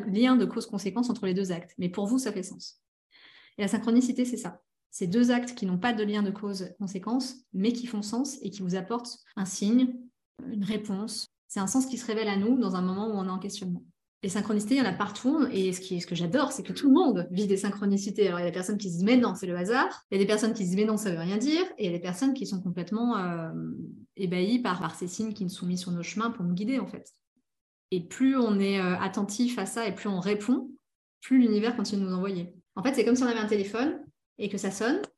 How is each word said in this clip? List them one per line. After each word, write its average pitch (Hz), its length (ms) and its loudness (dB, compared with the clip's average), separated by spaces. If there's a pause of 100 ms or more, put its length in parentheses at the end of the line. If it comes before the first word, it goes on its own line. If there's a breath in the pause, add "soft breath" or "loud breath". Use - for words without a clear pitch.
(120)
lien 247 240 6
de 220 80 6
cause-conséquence 208 680 -2
entre 196 160 -2
les 185 80 2
deux 185 200 0
actes, 170 240 -10
mais 180 100 -2
pour 202 200 -2
vous, 247 100 2
ça 226 160 -2
fait 185 100 -4
sens. - 380 -16 (760 soft breath)
Et 214 40 -2
la 196 80 0
synchronicité, 240 560 4
c'est 240 100 -4
ça. 180 240 -8 (320)
C'est 190 160 -4
deux 240 240 4
actes 240 240 0
qui 202 100 -4
n'ont 180 140 0
pas 240 140 0
de 214 100 0
lien 208 200 0
de 196 80 0
cause-conséquence, 196 1040 -6 (180)
mais 196 180 2
qui 240 160 -4
font 208 140 -4
sens 233 400 -4
et 196 80 -6
qui 185 140 -10
vous 180 120 -2
apportent 233 420 -6 (200 soft breath)
un 196 80 -2
signe, 247 500 2 (500)
une 208 200 -4
réponse. 214 640 -4 (180)
C'est - 140 -6
un 196 60 -2
sens 262 180 0
qui 247 120 -6
se - 80 -8
révèle 220 220 -2
à 202 80 0
nous 220 220 2
dans 190 180 0
un 180 60 0
moment 190 260 -2
où 220 40 -2
on 190 160 -2
est - 20 -2
en 185 100 -4
questionnement. 190 440 -6 (400)
Les 196 60 -2
synchronicités, 208 440 0
il 277 60 4
y - 20 4
en 214 80 2
a 175 40 -2
partout. 254 580 0
Et 190 200 2
ce 180 80 -4
qui, 175 220 -4
ce - 60 -10
que 175 80 -4
j'adore, 175 360 2
c'est - 120 -8
que 185 100 -8
tout - 140 2
le 262 60 10
monde 247 360 6
vit 190 160 0
des 190 100 4
synchronicités. 202 720 0
Alors, 175 120 0
il 175 40 -2
y - 40 0
a - 20 0
des 165 40 -4
personnes 185 260 -2
qui 202 100 -6
se 170 60 -4
disent, « 175 100 0
Mais 240 100 8
non, 220 200 4
c'est - 100 -8
le 175 100 -2
hasard. » 233 560 0
Il 196 60 2
y - 20 4
a 196 40 6
des 196 40 2
personnes 214 260 2
qui 202 100 -2
se 180 60 0
disent, « 185 80 2
Mais 214 80 4
non, 214 120 2
ça 208 140 -2
veut 165 80 -2
rien 185 180 -2
dire. » 302 240 2 (160)
Et 214 60 -4
il - 20 0
y 170 80 0
a - 20 -2
des 170 60 -4
personnes 185 320 0
qui 190 140 -6
sont 185 120 -4
complètement, 208 560 -2
euh, 170 360 -4 (640)
ébahies 185 420 2
par, 196 220 0
par 165 160 -6
ces 180 120 -6
signes 220 260 -4
qui 208 100 -6
nous 175 80 -2
sont - 160 -6
mis 180 100 0
sur 180 140 -4
nos 175 100 -2
chemins 220 300 -4
pour 190 120 -6
nous 175 120 0
guider, 233 240 0
en 190 80 -6
fait. - 260 -14 (800)
Et 185 100 0
plus 269 340 2
on 220 240 4
est, 196 220 2
euh, 180 180 0
attentif 208 600 -2
à 190 80 -2
ça 226 200 -4
et 185 60 -4
plus 208 160 -6
on 185 100 -2
répond, 208 520 0 (500)
plus 262 160 4
l'univers 226 380 6
continue 202 260 -2
de 190 60 0
nous 185 80 -2
envoyer. 180 360 -4 (240)
En - 60 -6
fait, 269 140 0
c'est 214 100 4
comme 240 100 4
si 247 60 2
on 254 60 2
avait 226 120 0
un 208 60 -2
téléphone 226 540 0 (400)
et 202 100 -4
que 196 80 -6
ça 190 140 -4
sonne. 247 280 0 (180)